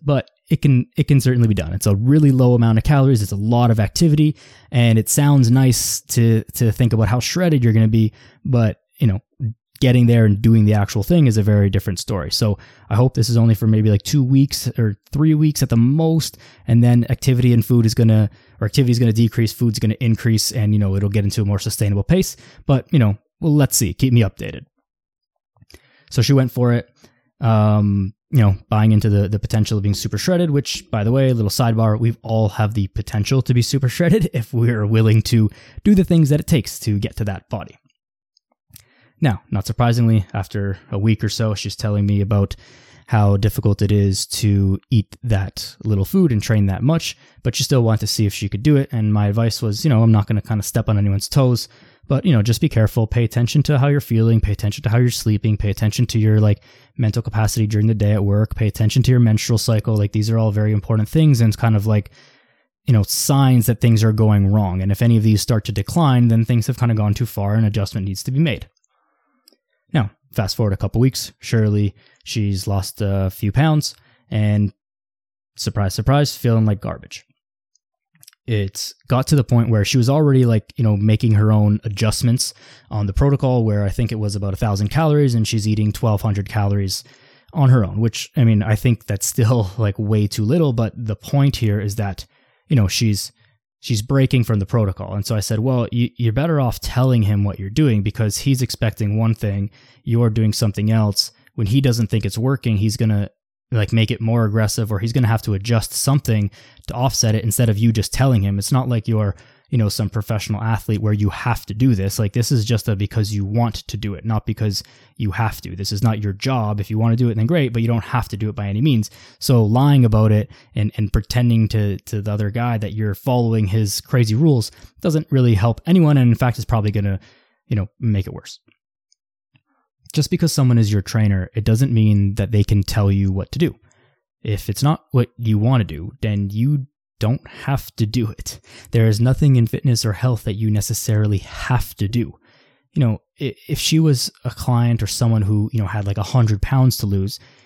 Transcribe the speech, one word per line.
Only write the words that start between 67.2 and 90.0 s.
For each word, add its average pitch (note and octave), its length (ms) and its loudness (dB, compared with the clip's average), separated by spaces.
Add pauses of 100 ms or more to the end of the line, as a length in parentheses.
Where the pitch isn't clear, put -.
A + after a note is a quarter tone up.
far G2+ 300 -4
and A2+ 100 2
adjustment G2+ 400 -4
needs F#2+ 180 -8
to B2+ 80 -8
be C3 80 -2
made. D3 280 -2 (1300)
Now, A2+ 180 -2 (200)
fast G2 240 -4
forward G#2 180 -2
a F#2 40 -4
couple G#2+ 220 -4
weeks, C3 400 -2
surely G#2 560 0 (280)
she's G2+ 440 -4
lost G2+ 340 -6
a G2 280 -2
few G2+ 220 -4
pounds D3+ 440 0 (340)
and, G#2 440 0 (800)
surprise, G2+ 380 -4
surprise, C#3 420 0
feeling A2+ 300 2
like G#2 160 -2
garbage. - 420 -12 (1200)
It G#2 460 -4 (140)
got B2+ 200 0
to D#3 80 2
the C3+ 80 4
point A#2 260 2
where G#2+ 140 2
she C3 140 0
was A#2+ 120 2
already, C#3 360 2
like, A2+ 300 0
you - 80 -2
know, G#2+ 120 2
making G#2+ 380 2
her G#2 180 4
own G#2 320 2
adjustments A2 720 -2 (380)
on G#2 160 -4
the G2 60 -4
protocol, C3 520 0
where G#2 180 0
I G2 60 -2
think G#2+ 220 -2
it A2 80 -6
was G#2 160 -4
about G2 180 -4
a G2 40 -6
thousand G#2 320 -2
calories D3 440 2
and A2+ 140 0
she's G#2+ 200 -2
eating G#2+ 240 0
twelve G#2+ 300 -2
hundred G2+ 260 -2
calories G2+ 560 -2 (500)
on C#3 160 2
her B2 160 4
own, F#2+ 140 -6
which, - 360 -4
I C3 80 2
mean, A2 180 4
I A2 140 0
think - 320 -2
that's G2+ 180 -6
still, A2 480 0
<laughs> - 40 -20
like, G#2+ 200 -2
way G#2+ 300 0